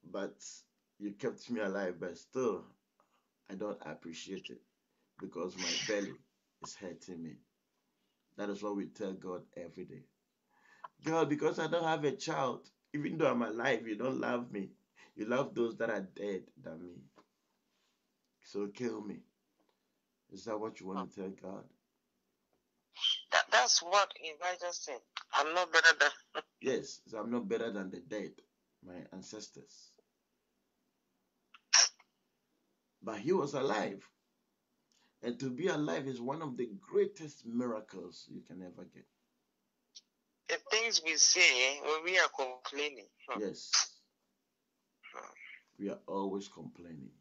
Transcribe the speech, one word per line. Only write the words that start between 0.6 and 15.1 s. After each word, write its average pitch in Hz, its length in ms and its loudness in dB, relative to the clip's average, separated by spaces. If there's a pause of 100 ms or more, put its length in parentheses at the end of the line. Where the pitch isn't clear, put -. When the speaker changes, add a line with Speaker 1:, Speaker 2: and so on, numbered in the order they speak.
Speaker 1:
you 101 160 -6
kept 113 360 -6
me 113 100 -2
alive, 95 400 -2
but 87 180 -8
still, 107 580 -2 (720)
I 98 80 -10
don't 104 300 -4
appreciate 82 640 -10
it - 120 -16 (560)
because 90 400 -6
my 95 180 -2
belly 101 480 -2 (380)
is - 140 -14
hurting 87 460 -12
me. 80 140 -10 (1000)
That 101 140 -4
is 98 120 -6
what 104 140 -2
we 98 140 -2
tell 95 240 -6
God 90 320 -8 (100)
every 85 300 -10
day. - 220 -18 (920)
"God, 156 260 4
because 151 300 2
I 160 100 0
don't 165 160 2
have 160 200 2
a 139 120 2
child, 147 560 -2 (200)
even 156 260 -2
though 147 120 6
I'm 120 120 4
alive, 117 440 2
you 107 100 -2
don't 127 240 0
love 120 320 0
me. 101 240 -6 (380)